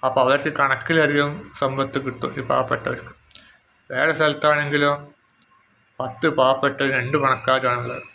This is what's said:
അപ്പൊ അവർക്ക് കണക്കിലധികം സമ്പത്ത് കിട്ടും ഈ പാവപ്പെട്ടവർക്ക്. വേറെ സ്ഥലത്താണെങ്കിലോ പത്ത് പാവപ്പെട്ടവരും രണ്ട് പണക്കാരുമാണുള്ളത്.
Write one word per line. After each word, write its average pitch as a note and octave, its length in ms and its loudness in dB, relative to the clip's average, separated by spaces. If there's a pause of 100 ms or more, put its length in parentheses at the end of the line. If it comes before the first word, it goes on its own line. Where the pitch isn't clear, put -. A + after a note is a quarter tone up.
അപ്പൊ C3 160 2
അവർക്ക് C#3+ 320 2
കണക്കിലധികം D3 1040 2
സമ്പത്ത് C3+ 460 -2
കിട്ടും C3 320 -6
ഈ C#3 40 -8
പാവപ്പെട്ടവർക്ക്. B2+ 720 -4 (800)
വേറെ C#3+ 220 0
സ്ഥലത്താണെങ്കിലോ D3 960 0 (880)
പത്ത് C3 300 -2
പാവപ്പെട്ടവരും C3+ 640 2
രണ്ട് C3 240 -2
പണക്കാരുമാണുള്ളത്. B2+ 840 0 (140)